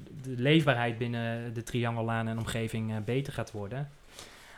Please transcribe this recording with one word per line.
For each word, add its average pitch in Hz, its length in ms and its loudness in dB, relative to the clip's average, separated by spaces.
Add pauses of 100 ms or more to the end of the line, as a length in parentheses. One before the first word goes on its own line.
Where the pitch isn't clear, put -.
(240)
de 127 180 -4
leefbaarheid 127 560 6
binnen 117 560 -2
de 113 100 -4
Triangellaan 117 640 0
en 113 100 -2
omgeving, 113 540 -2
eh, 110 140 -2
beter 139 280 0
gaat - 180 -4
worden. 110 380 -6 (680)